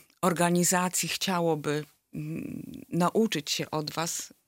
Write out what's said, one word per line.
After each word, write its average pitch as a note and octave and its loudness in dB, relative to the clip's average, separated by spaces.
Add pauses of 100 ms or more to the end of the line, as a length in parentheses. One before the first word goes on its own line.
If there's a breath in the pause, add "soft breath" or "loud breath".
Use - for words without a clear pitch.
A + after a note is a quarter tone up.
(220)
organizacji F3 2
chciałoby, D3+ 0 (280)
mm, - -8 (280)
nauczyć F3 2
się - -4
od D3+ -2
was - -6 (140)